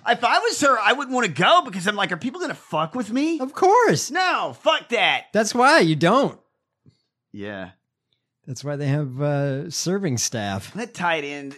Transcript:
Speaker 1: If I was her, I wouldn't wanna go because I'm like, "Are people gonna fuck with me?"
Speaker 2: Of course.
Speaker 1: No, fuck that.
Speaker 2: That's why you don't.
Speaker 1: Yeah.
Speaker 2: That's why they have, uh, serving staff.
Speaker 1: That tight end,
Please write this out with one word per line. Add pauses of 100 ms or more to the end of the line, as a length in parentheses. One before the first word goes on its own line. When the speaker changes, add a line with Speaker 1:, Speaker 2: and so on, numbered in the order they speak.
Speaker 1:
If
I
was
her,
I
wouldn't
wanna
go
because
I'm
like,
"Are
people
gonna
fuck
with
me?"
Speaker 2:
Of
course.
Speaker 1:
No,
fuck
that.
Speaker 2:
That's
why
you
don't. (920)
Speaker 1:
Yeah. (760)
Speaker 2:
That's
why
they
have,
uh,
serving
staff.
Speaker 1:
That
tight
end,